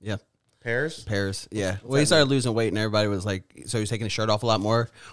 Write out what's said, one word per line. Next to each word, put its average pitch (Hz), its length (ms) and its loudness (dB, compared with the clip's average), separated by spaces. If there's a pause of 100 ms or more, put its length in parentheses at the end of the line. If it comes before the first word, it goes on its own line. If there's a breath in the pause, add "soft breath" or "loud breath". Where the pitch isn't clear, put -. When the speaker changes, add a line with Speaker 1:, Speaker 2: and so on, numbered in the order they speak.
Speaker 1:
Yeah. 104 160 -4 (460)
Speaker 2:
Pears? 131 420 -4
Speaker 1:
Pears, 98 460 -2
yeah. 98 220 -2
Speaker 2:
What's 95 120 -8
Speaker 1:
Well, 123 120 -2
he 147 60 4
Speaker 2:
that 147 60 2
Speaker 1:
started 156 180 6
Speaker 2:
mean? 131 80 2
Speaker 1:
losing 123 180 2
weight, 113 160 2
and 98 80 0
everybody 107 320 2
was 98 160 -2
like, 95 400 -6
so 110 140 -4
he - 20 0
was 107 80 -2
taking 110 160 -4
his 104 80 -4
shirt 110 160 -2
off 107 140 2
a 120 40 -2
lot 110 140 4
more, 113 300 2 (220 loud breath)